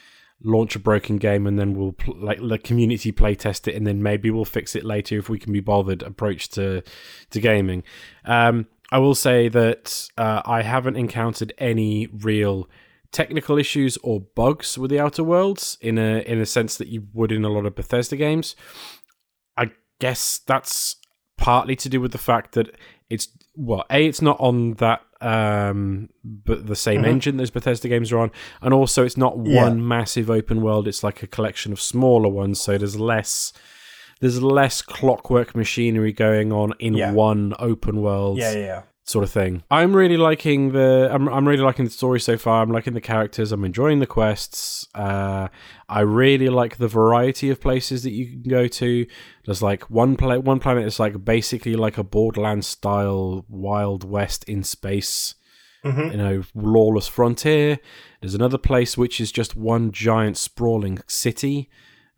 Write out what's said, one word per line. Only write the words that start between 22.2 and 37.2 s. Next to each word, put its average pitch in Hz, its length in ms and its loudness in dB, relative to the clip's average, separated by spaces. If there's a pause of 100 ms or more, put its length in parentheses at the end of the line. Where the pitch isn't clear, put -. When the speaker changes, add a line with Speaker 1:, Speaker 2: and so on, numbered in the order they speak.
Speaker 1:
that 113 220 0 (340)
it's, 110 180 -6 (280)
well, 113 340 -4
A, 143 180 4
it's 147 140 -2
not 151 180 4
on 123 360 2
that, 113 260 2 (200)
um, 104 880 0 (140)
but 107 440 -4
the 104 80 -4
same 104 260 0
Speaker 2:
Mm-hmm. 113 100 4
Speaker 1:
engine 135 260 2
those 127 140 -2
Bethesda 123 380 -2
games 117 220 0
are 117 80 2
on, 113 120 0 (300)
and 127 120 2
also 131 320 4
it's 123 120 -4
not 127 260 2
Speaker 2:
Yeah. 110 200 4
Speaker 1:
one 117 240 2
massive 117 420 -2
open 110 320 0
world. 107 260 2
It's, - 160 -6
like, 101 200 -6
a 101 40 -14
collection 104 440 -6
of 98 100 -8
smaller 120 480 4
ones, 98 300 -2
so 101 180 0
there's 101 220 -4
less, 110 540 -2 (640)
there's 123 240 0
less 135 380 2
clockwork - 720 0
machinery 113 560 0
going 107 400 2
on 104 280 0
in 113 160 0
Speaker 2:
Yeah. 101 180 0
Speaker 1:
one 104 460 2